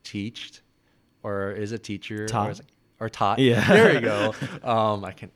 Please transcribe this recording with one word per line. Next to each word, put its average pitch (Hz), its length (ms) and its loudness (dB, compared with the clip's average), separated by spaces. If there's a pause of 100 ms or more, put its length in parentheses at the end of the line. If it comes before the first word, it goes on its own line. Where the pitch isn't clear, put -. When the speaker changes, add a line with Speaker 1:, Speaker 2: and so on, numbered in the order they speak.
Speaker 1:
teached - 600 -12 (600)
or 101 300 -6
is 104 200 -8
a 113 60 -8
teacher 107 460 -10
or 110 40 -8
Speaker 2:
Taught. 107 220 -2
Speaker 1:
is, 101 120 -12 (360)
or 113 100 -8
taught. 107 300 0
Speaker 2:
Yeah. 117 300 4
Speaker 1:
There 214 260 8
we 123 60 0
go. 107 340 0 (140)
Speaker 2:
<laughs> - 160 -14
Speaker 1:
Um, 110 400 0
I 92 80 -12
can 95 240 -18